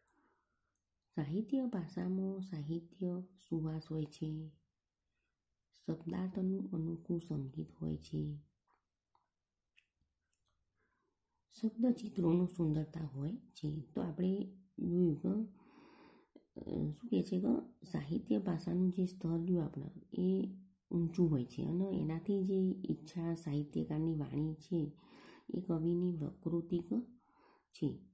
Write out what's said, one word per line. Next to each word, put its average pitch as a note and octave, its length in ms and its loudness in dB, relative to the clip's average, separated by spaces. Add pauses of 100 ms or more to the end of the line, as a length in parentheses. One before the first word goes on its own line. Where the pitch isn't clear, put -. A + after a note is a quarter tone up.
(1160)
સાહિત્ય G#3 520 0
ભાષામાં F#3+ 720 -2
સાહિત્ય E3+ 840 -4 (260)
સુવાસ D#3+ 420 -2
હોય D#3 140 -2
છે, D#3 460 -6 (1400)
શબ્દાર્થનું F#3 840 -2
અનોખું E3 500 -2
સંગીત D3+ 520 -6
હોય D#3 240 -4
છે, D3 420 -6 (3250)
શબ્દચિત્રોનું G3 880 4
સુંદરતા D#3 520 0
હોય D3 360 -4
છે. D3+ 440 -6
તો - 200 -6
આપણે F#3 520 0 (260)
જોયું F3 420 4
કે, F3 80 0 (1300)
અ, - 300 -2
શું A#3 200 -10
કહે F#3+ 120 4
છે F3+ 180 0
કે - 460 0
સાહિત્ય D#3+ 520 0
ભાષાનું F3+ 520 2
જે F3+ 160 2
સ્તર F3+ 220 -4
રહ્યું E3+ 360 2
આપણા, C#3+ 260 -6 (220)
એ F#3+ 360 2 (420)
ઊંચું E3+ 400 4
હોય C3 140 4
છે - 180 -6
અને F#3 280 0
એનાથી E3 540 0
જે F#3+ 100 2 (360)
ઈચ્છા E3 440 -2
સાહિત્યકારની D#3 800 0
વાણી D3 400 -2
છે, D#3 380 -2 (640)
એ F3+ 60 0
કવિની F3 520 2
વક્રોક્તિક E3+ 800 0 (840)
છે - 240 0 (160)